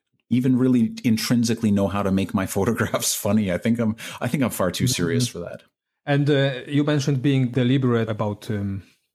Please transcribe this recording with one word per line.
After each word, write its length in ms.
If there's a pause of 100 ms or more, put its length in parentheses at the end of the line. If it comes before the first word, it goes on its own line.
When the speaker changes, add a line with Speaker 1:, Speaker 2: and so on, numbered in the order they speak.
(300)
Speaker 1:
even 280
really 460
intrinsically 680
know 160
how 160
to 80
make 220
my 120
<laughs> 120
photographs 560
funny. 380
I 80
think 200
I'm, 160 (240)
I 80
think 160
I'm 60
far 220
too 160
serious 420
Speaker 2:
Mm-hmm. 100
Speaker 1:
for 100
that. 140 (420)
Speaker 2:
And, 240
uh, 380
you 160
mentioned 380
being 300
deliberate 580
about, 420
um, 320 (320)